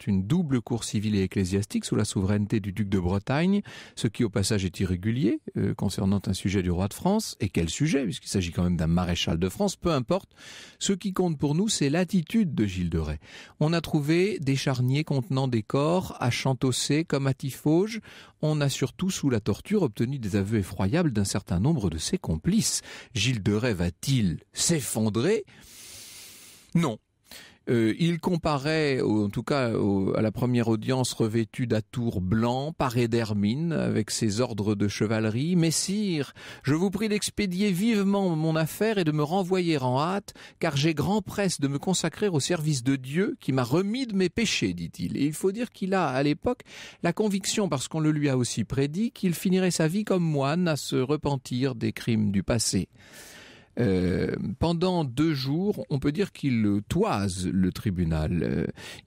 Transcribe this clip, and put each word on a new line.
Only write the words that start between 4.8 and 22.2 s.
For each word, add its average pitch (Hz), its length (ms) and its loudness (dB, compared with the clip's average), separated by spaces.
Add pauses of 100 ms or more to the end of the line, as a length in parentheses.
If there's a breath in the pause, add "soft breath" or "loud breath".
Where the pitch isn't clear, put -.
euh, 113 160 0
concernant 185 540 0
un 95 60 0
sujet 98 280 0
du 90 80 0
roi 87 180 0
de - 60 -6
France. 208 460 -2
Et 104 100 -2
quel 85 200 0
sujet, 185 340 0
puisqu'il - 240 -6
s'agit 87 240 -2
quand 90 100 -2
même 87 160 2
d'un 82 80 0
maréchal 87 540 0
de 92 100 0
France, 196 260 -4
peu 170 180 -2
importe. 151 360 -2 (480 loud breath)
Ce - 160 0
qui 190 180 -4
compte 175 280 0
pour 147 160 2
nous, 208 140 2
c'est 147 200 0
l'attitude 180 640 0
de 107 140 2
Gilles 90 240 -2
de 82 80 0
Rais. 76 200 -4 (400 loud breath)
On 151 140 2
a 165 80 0
trouvé 165 560 0
des 135 180 0
charniers 131 480 0
contenant 135 440 0
des 117 160 0
corps 165 560 0
à 120 100 0
Chantaucé 135 760 0
comme 139 220 -2
à 135 80 2
Tiffauges. 175 680 0 (440 loud breath)
On 151 180 2
a 143 80 2
surtout, 143 400 -2
sous 143 220 0
la 113 80 2
torture, 190 420 0
obtenu 131 380 0
des 104 160 -4
aveux 104 240 2
effroyables 110 540 0
d'un 104 120 2
certain - 340 -2
nombre 135 300 2
de 78 80 -4
ses - 220 -2
complices. 165 640 0 (320 loud breath)